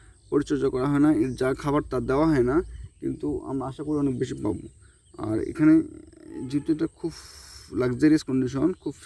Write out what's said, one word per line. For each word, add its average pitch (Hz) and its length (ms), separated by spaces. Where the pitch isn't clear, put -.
পরিচর্যা 139 400
করা 127 180
হয় 143 120
না, 151 140
এর 123 220
যা 131 180
খাবার 147 360
তা 127 100
দেওয়া 139 280
হয় 139 160
না, 131 180
কিন্তু 135 400
আমরা 131 280
আশা 131 160
করি 151 140
অনেক 135 220
বেশি 131 140
পাবো। 120 340
আর 107 220
এখানে 156 420
যেহেতু 147 240
এটা 165 220
খুব 165 160
লাক্সারিয়াস 127 520
কন্ডিশন, 135 500
খুব 147 200